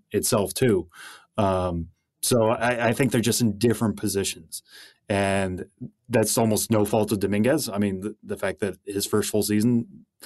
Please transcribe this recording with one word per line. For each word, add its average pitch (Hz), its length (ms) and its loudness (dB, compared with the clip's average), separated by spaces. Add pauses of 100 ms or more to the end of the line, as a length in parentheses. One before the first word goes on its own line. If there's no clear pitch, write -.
(100)
itself 101 440 0
too. 98 340 2 (480)
Um, 90 540 0 (320)
so 113 260 2
I, 117 400 0
I 120 60 4
think 131 180 0
they're 123 80 2
just 110 220 0
in 104 160 2
different 107 400 2
positions. 92 640 -6 (480)
And 98 560 0 (420)
that's 113 300 2
almost 110 320 0
no 107 160 4
fault 104 260 0
of 101 80 0
Dominguez. 107 480 0
I 98 80 -6
mean, 101 240 0
the, 107 220 -8
the 101 160 -8
fact 95 220 -6
that 95 260 -4
his 101 180 -4
first 104 260 0
full 107 120 2
season, 113 640 0 (200)